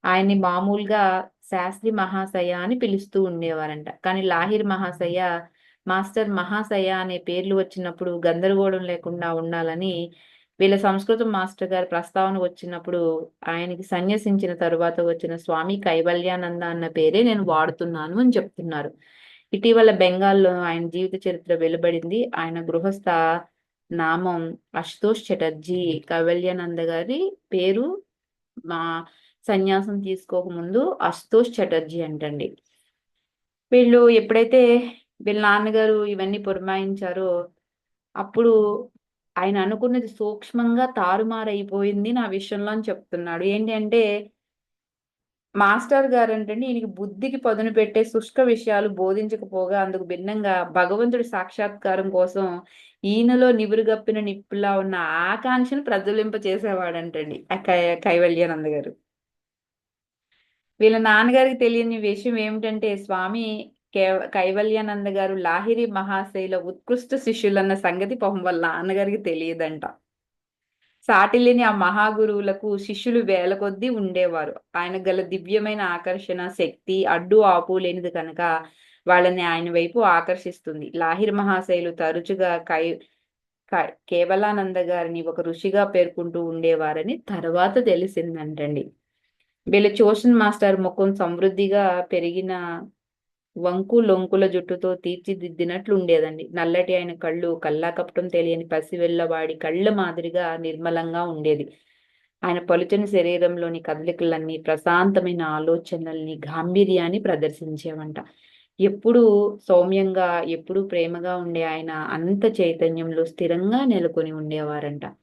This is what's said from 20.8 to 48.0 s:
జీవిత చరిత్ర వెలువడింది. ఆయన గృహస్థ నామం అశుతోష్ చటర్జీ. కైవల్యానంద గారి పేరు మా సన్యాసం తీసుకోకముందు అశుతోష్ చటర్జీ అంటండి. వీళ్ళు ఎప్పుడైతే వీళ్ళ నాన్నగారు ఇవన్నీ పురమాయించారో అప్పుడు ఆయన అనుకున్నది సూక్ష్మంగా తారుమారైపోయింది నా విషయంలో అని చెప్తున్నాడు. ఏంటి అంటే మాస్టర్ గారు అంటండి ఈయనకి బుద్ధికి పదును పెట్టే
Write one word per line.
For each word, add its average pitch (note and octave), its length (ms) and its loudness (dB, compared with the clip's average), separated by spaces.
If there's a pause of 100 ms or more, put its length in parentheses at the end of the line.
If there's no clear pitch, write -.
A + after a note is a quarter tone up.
జీవిత F#3 320 -4
చరిత్ర F3 340 -2
వెలువడింది. E3 680 0 (160)
ఆయన E3 300 -6
గృహస్థ F#3+ 420 -2 (840)
నామం E3+ 520 -2 (320)
అశుతోష్ G#3 500 -2
చటర్జీ. E3 580 -4 (240)
కైవల్యానంద E3+ 720 -2
గారి E3 380 -4 (320)
పేరు G3 360 0 (760)
మా E3 180 -6 (600)
సన్యాసం G3 560 0
తీసుకోకముందు F#3 840 -4 (200)
అశుతోష్ A3 500 2
చటర్జీ E3 500 -2
అంటండి. D3+ 460 -6 (1200)
వీళ్ళు A#3+ 280 8 (100)
ఎప్పుడైతే A3+ 500 6 (600)
వీళ్ళ G#3 200 0
నాన్నగారు G#3+ 600 4
ఇవన్నీ G3+ 340 -2
పురమాయించారో F#3+ 920 -4 (840)
అప్పుడు A3+ 380 4 (840)
ఆయన G3 220 0
అనుకున్నది A3 500 0
సూక్ష్మంగా A#3 840 -2
తారుమారైపోయింది G3+ 1200 -2
నా B3 140 0
విషయంలో G3+ 460 -6
అని A3 160 -4
చెప్తున్నాడు. F3 560 -6
ఏంటి G#3+ 280 0
అంటే A3 300 2 (1500)
మాస్టర్ A#3+ 520 4
గారు A#3+ 260 4
అంటండి G#3+ 340 -4
ఈయనకి A#3 260 -4
బుద్ధికి G3+ 460 -8
పదును A3 340 -2
పెట్టే G#3+ 320 2